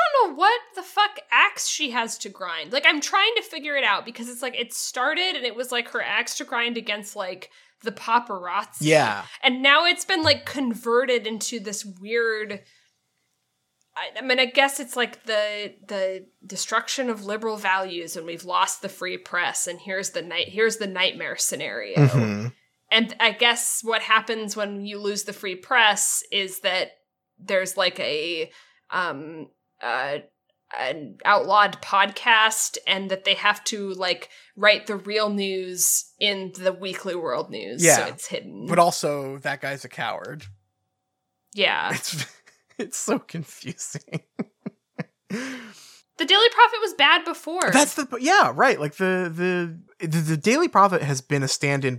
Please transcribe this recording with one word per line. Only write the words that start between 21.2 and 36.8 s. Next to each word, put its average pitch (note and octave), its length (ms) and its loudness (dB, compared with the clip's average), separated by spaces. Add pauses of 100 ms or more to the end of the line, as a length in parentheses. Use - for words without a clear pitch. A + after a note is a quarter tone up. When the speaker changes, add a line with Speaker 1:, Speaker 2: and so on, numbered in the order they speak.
Speaker 1:
scenario. A2+ 640 -4
Speaker 2:
Mm-hmm. A#2+ 500 4 (440)
Speaker 1:
And A3+ 280 2
I A3+ 120 4
guess A#3 520 0
what A3 200 -2
happens A3 520 0
when G3+ 300 -6
you G#3 140 -10
lose G#3 240 -4
the G3+ 100 -10
free F#3+ 220 -8
press G#3+ 760 2
is F#3+ 280 -4
that F#3 320 0 (480)
there's, F#3+ 360 -2
like, F#3 240 0
a, D#3 520 -4 (400)
um, D#3 580 -6 (320)
uh, C3 380 -2 (600)
an C3 460 -6
outlawed G3 560 4
podcast A3 1040 2
and F#3+ 240 -2
that F#3+ 160 -4
they G3 80 2
have G#3 320 0
to, G3+ 300 -6
like, F3+ 340 -4 (260)
write G#3 300 4
the G#3 120 -4
real G#3 340 -2
news F#3+ 720 -2 (140)
in G3 400 0
the F#3 120 2
Weekly F#3 440 -6